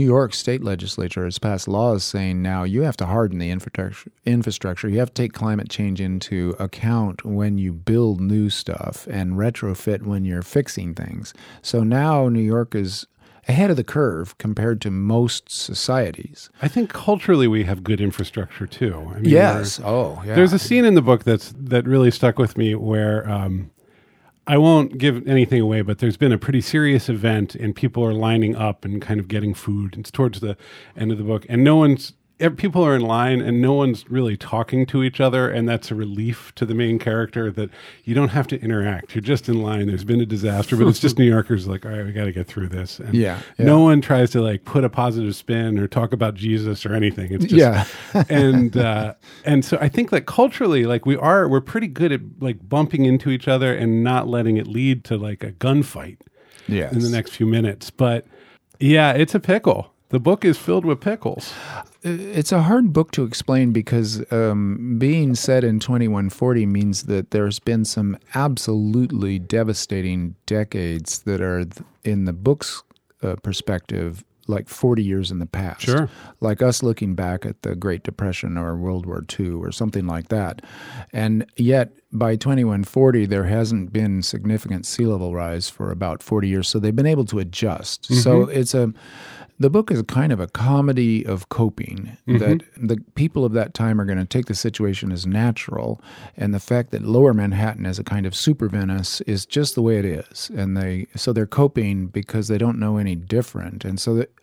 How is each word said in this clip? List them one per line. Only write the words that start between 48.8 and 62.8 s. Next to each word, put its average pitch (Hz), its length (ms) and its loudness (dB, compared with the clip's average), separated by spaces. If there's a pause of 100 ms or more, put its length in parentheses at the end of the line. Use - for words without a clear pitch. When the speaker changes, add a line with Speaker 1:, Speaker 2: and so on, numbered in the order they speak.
Speaker 2:
and 143 200 4
so 160 160 -2
I 147 80 2
think 240 220 0
that 156 160 0
culturally, 196 600 2
like, 120 200 0
we 135 100 2
are, 165 320 4
we're 135 120 4
pretty 220 260 -4
good 151 240 0
at, 135 100 -2 (200)
like, 107 280 -6
bumping 147 360 2
into 131 260 4
each 127 160 -4
other 131 280 2
and 113 280 2
not 123 240 0
letting 117 300 2
it 107 100 -2
lead 123 380 0
to, 113 120 -4
like, 104 280 -8
a 107 80 -10
gunfight 131 640 -2 (500)
Speaker 1:
Yes. 92 260 -2
Speaker 2:
in 123 60 0
the 117 120 0
next 117 200 -2
few - 160 -2
minutes. 110 440 0
But 120 360 0 (540)
yeah, 147 320 6
it's 156 240 2
a 185 40 -2
pickle. 180 520 2 (180)
The 131 100 2
book 180 240 2
is 170 120 4
filled 175 280 0
with 147 160 0
pickles. - 520 -6 (520)
Speaker 1:
It's 175 480 -4
a 175 100 4
hard 208 300 4